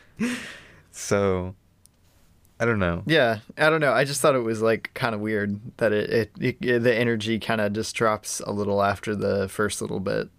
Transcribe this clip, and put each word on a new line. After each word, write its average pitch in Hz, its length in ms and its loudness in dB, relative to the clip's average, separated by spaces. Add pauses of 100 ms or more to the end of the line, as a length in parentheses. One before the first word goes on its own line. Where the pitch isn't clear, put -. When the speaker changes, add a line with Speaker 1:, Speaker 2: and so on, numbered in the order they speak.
(920)
Speaker 1:
So, 95 640 -2 (1040)
I 117 60 0
don't 117 140 2
know. 90 260 0
Speaker 2:
Yeah, 123 340 2 (180)
I 156 120 4
don't 160 120 2
know. 135 120 4
I 127 100 2
just 143 180 -4
thought 147 140 6
it 127 40 2
was, 113 220 -2
like, 113 320 2
kinda 113 240 -2
weird 104 420 -2 (180)
that 110 160 2
it, 104 460 0
it, 123 220 -2
it, 120 180 2
the 117 160 4
energy 113 440 0
kinda 107 300 0
just 104 260 -4
drops 107 460 0
a 104 100 -6
little 101 300 0
after 98 340 0
the 101 320 0
first 104 340 -2
little 107 180 -4
bit. 107 400 -2